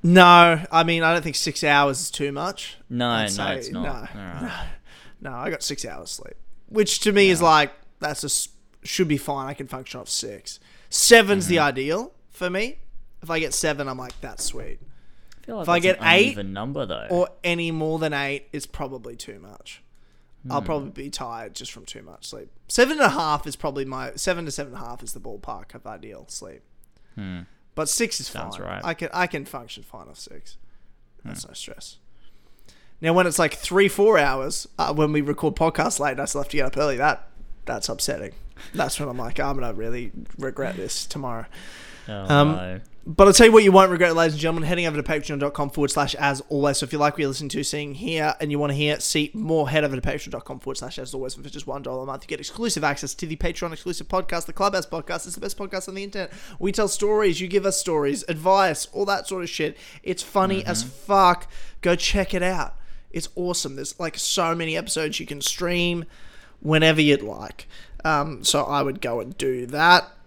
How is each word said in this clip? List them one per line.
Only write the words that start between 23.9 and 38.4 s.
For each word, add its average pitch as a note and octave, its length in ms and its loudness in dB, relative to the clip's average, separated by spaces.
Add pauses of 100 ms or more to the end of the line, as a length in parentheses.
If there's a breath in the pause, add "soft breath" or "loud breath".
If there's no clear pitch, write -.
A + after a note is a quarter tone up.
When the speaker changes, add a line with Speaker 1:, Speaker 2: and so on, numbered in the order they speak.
Speaker 1:
seven F3 280 -4
to D3 80 -8
seven C#3 220 -10
and G#2 80 -14
a A#2+ 40 -12
half A#2+ 160 -14
is A#2 120 -12
the C3 60 -12
ballpark G#2+ 540 -14
of A#2+ 120 -20
ideal G#2 420 -16
sleep. D#2 320 -16 (560)
Speaker 2:
Hmm. F#2 240 -10 (340)
Speaker 1:
But D#3 140 -4
six - 320 -2
is C#3 80 -12
Speaker 2:
Sounds - 280 -12
Speaker 1:
fine. F#2+ 100 -12
Speaker 2:
right. F#2+ 180 -10
Speaker 1:
I E3 100 -4
can, E3 180 -10
I F3+ 140 0
can C#3+ 180 -8
function A#2 380 -16
fine D#2 260 -20
off D2 100 -20
six. - 380 -14 (680)
That's - 180 -12
Speaker 2:
Hmm. - 60 -16
Speaker 1:
no - 60 -20
stress. - 420 -16 (1040 soft breath)
Now, D#3+ 120 2
when F3+ 140 6
it's D#3+ 120 0
like D#3+ 160 4
three, F#3+ 340 4
four G3+ 300 6
hours, C3+ 480 0 (120)
uh, D#3+ 160 0
when D3+ 180 2
we D3+ 80 2
record D3 360 -2
podcasts D#3+ 440 0
late D3 120 0
and B2+ 80 -6
I C#3+ 60 -2
still - 160 -4
have - 80 -4
to D3 60 -2
get C3+ 100 4
up B2+ 100 0
early, C#3+ 200 2
that, C#3+ 320 0 (380)
that's A#2 220 -6
upsetting. - 440 -4 (420 loud breath)